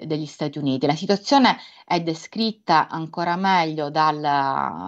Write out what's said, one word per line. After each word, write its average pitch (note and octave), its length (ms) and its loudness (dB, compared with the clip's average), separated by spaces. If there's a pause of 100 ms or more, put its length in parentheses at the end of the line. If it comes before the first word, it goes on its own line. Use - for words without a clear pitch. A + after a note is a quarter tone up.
degli D#3 220 -4
Stati D3+ 320 -8
Uniti. C3+ 280 0
La D3 100 0
situazione G3+ 600 2 (260)
è E3+ 160 -2
descritta E3+ 880 -2
ancora E3+ 480 -4
meglio D#3+ 540 0
dal, D#3 300 2 (680)